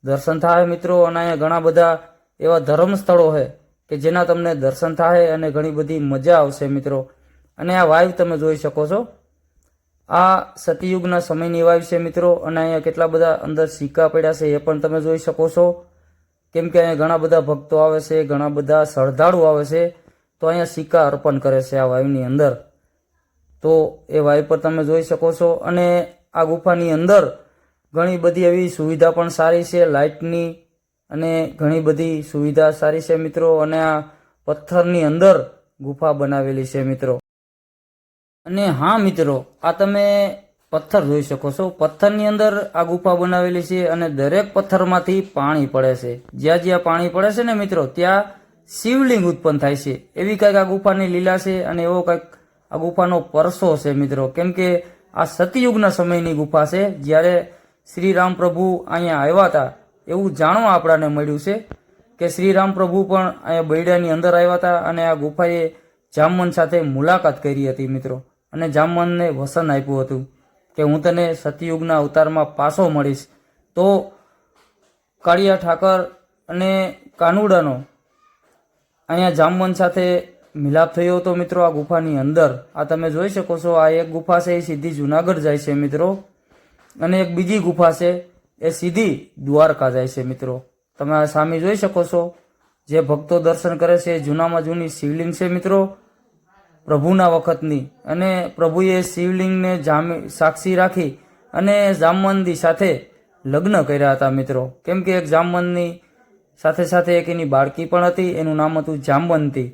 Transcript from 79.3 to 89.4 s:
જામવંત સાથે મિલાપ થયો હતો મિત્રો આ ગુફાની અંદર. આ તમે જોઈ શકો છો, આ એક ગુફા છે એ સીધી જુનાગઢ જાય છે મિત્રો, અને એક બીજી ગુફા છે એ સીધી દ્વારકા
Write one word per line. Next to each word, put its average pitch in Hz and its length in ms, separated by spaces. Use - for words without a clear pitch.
જામવંત 180 380
સાથે 180 300
મિલાપ 151 380
થયો 175 240
હતો 180 160
મિત્રો 175 280
આ 165 160
ગુફાની 156 400
અંદર. 147 320
આ 151 100
તમે 160 260
જોઈ 170 180
શકો 190 300
છો, 170 160
આ 156 160
એક 165 200
ગુફા 165 300
છે 175 120
એ 175 80
સીધી 156 400
જુનાગઢ 160 380
જાય 147 200
છે 143 160
મિત્રો, 147 340
અને 175 240
એક 175 140
બીજી 185 240
ગુફા 170 340
છે 175 180
એ 165 100
સીધી 175 440
દ્વારકા 143 520